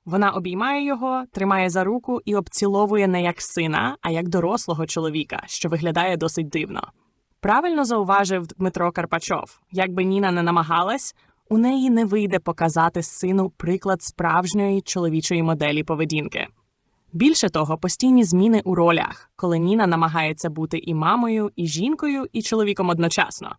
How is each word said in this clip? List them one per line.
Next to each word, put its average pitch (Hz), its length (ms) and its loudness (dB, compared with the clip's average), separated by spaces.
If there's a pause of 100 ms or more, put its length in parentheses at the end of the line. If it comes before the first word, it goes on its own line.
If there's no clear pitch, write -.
Вона 196 220 2
обіймає 214 540 -4
його, 262 460 -4
тримає 190 380 0
за 185 140 0
руку 233 420 -2
і 202 100 -2
обціловує 202 720 2
не 180 140 2
як 175 200 -2
сина, 160 600 -2
а 170 100 -4
як 170 160 -2
дорослого 170 580 -2
чоловіка, 156 600 -4
що - 240 -6
виглядає 170 480 0
досить 160 320 -4
дивно. - 380 -6 (520)
Правильно 294 460 2
зауважив 196 640 2
Дмитро 175 440 -2
Карпачов, - 680 -4 (120)
як 185 220 0
би 185 100 0
Ніна 190 280 2
не 175 120 0
намагалась, 170 720 0 (340)
у 220 80 2
неї 262 320 4
не 233 160 4
вийде 196 340 0
показати 165 640 0
сину 185 460 0
приклад 185 520 -2
справжньої 185 800 0
чоловічої 165 600 -2
моделі 151 400 0
поведінки. 156 640 -4 (680)
Більше 233 360 4
того, 156 280 -2
постійні 254 460 4
зміни 196 420 4
у 185 100 0
ролях, 170 600 2
коли 170 240 0
Ніна 196 280 4
намагається 160 600 0
бути 160 280 -4
і 165 160 -6
мамою, 214 640 0
і 170 120 -2
жінкою, 269 640 -2
і 220 80 -2
чоловіком 202 480 0
одночасно, - 680 -2